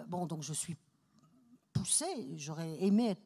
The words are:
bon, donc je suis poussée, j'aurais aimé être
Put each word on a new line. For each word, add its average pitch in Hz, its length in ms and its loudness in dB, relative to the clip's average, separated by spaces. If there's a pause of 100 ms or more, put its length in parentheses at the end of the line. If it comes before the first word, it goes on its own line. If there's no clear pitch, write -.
bon, 175 180 -4
donc 156 160 -6
je 147 100 -8
suis - 240 -6 (960)
poussée, 247 640 0
j'aurais 156 460 -6
aimé 208 280 6
être 180 160 -4